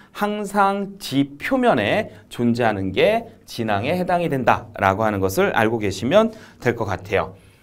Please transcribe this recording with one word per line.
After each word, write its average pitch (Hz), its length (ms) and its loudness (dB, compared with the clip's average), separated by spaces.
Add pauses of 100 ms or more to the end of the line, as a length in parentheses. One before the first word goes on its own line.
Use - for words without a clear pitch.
(120)
항상 202 880 -2
지표면에 165 1120 0 (180)
존재하는 113 640 0
게 202 320 2 (200)
진앙에 113 500 -2
해당이 175 340 -2
된다라고 110 720 0
하는 104 160 0
것을 98 360 0
알고 113 240 2
계시면 139 520 2 (300)
될 117 140 0
것 110 100 -4
같아요. 95 500 -2 (260)